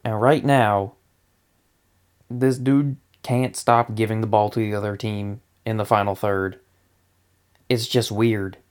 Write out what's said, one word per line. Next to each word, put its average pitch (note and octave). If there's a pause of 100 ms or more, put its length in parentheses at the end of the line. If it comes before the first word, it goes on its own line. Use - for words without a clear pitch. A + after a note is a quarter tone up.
And A2
right C#3+
now, G#2 (1400)
this B2
dude C3+ (260)
can't B2
stop A#2
giving A2
the G#2+
ball G#2+
to A#2
the G#2+
other G#2
team G#2 (240)
in A2
the G#2+
final G2+
third. F#2+ (1080)
It's A#2+
just A#2
weird. G#2+ (140)